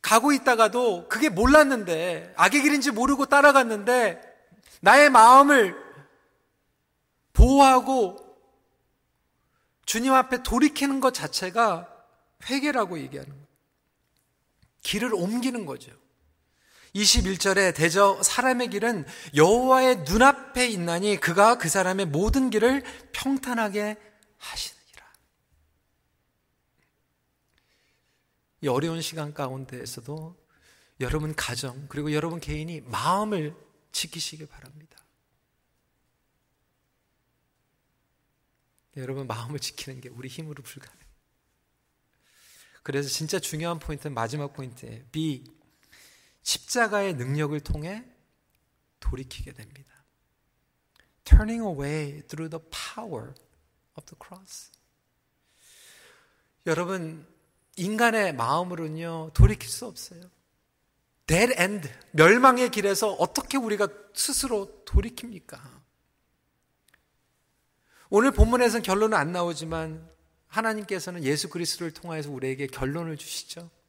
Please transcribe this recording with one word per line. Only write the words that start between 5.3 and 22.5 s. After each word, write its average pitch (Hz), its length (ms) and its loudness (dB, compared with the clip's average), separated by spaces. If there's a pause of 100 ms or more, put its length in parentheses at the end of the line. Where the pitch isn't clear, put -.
보호하고 262 840 6 (1700)
주님 254 280 -2
앞에 254 300 0
돌이키는 277 560 0
것 262 140 0
자체가 185 800 -4 (560)
회개라고 254 500 -2
얘기하는 139 320 -14
거예요. 139 160 -20 (1400)
길을 220 300 -4
옮기는 233 520 -4
거죠. 127 260 -14 (1000)
이십일 196 440 2
절에 190 360 2
대저 190 500 2
사람의 247 460 0
길은 202 360 -4 (300)
여호와의 247 600 6
눈앞에 247 680 2
있나니 180 520 -2
그가 202 380 4
그 170 120 -6
사람의 190 380 -2
모든 214 420 0
길을 240 340 0 (280)